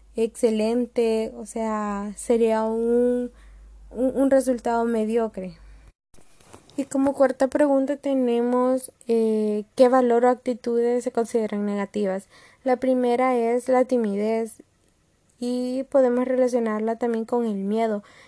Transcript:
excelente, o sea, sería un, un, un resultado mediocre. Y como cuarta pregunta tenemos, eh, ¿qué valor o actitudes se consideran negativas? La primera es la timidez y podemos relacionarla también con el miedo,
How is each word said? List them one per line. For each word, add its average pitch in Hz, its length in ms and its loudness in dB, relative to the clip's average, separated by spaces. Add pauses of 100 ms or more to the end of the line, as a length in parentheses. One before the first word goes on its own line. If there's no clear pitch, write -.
(180)
excelente, 226 1160 0
o 233 100 -14
sea, 208 680 -6
sería 220 480 0
un, 240 680 0 (600)
un, 254 240 -2
un 269 160 2
resultado 240 540 0
mediocre. 220 720 -4 (1200)
Y 269 80 -4
como 277 280 0
cuarta 269 340 2
pregunta 277 500 2
tenemos, 247 960 0 (140)
eh, 214 580 0 (100)
¿qué 254 140 6
valor 240 340 4
o 247 60 6
actitudes 240 720 -2
se 240 80 -4
consideran 220 540 -2
negativas? 202 640 -4 (360)
La 254 140 2
primera 254 580 2
es 240 320 0
la 254 180 4
timidez 226 800 -2 (720)
y 247 520 -4
podemos 247 360 2
relacionarla 233 680 0
también 233 300 -4
con 240 200 -2
el 214 100 -4
miedo, 208 460 -2 (260)